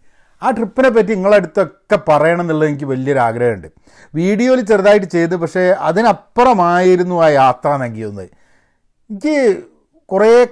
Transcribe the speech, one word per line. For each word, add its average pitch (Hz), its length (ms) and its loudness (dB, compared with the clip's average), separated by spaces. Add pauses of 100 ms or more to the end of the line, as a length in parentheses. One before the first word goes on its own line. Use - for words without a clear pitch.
(420)
ആ 240 80 0
ട്രിപ്പിനെ 226 400 0
പറ്റി 214 240 0
നിങ്ങളുടെ 196 220 2
അടുത്തൊക്കെ 185 640 -2 (100)
പറയണം 156 320 2
എന്നുള്ളത് 156 280 0
എനിക്ക് 147 160 -6
വലിയൊരു 135 340 -2
ആഗ്രഹമുണ്ട്. 117 500 -2 (460)
വീഡിയോയിൽ 214 460 0
ചെറുതായിട്ട് 202 460 2
ചെയ്ത്, 170 300 -2
പക്ഷേ 165 240 -4
അതിനപ്പുറമായിരുന്നു 180 1600 0
ആ 156 60 4
യാത്ര 135 400 2
എന്ന് 135 180 -4
എനിക്ക് 110 180 -12
തോന്നുന്നത്. 101 260 -14 (800)
എനിക്ക് 233 520 -2 (480)
കുറേ 226 420 4